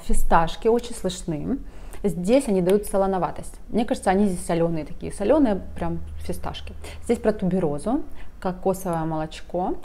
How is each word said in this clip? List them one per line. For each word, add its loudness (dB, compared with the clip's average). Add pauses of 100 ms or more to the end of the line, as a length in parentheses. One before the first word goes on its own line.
фисташки 6
очень 2
слышны. -4 (440)
Здесь 2
они 2
дают 2
солоноватость. -2 (160)
Мне 0
кажется, 0
они 4
здесь -2
соленые 0
такие, -8
соленые 4 (200)
прям -2 (260)
фисташки. -6 (300)
Здесь 2
про 0
туберозу, 0 (380)
кокосовое -2
молочко, -4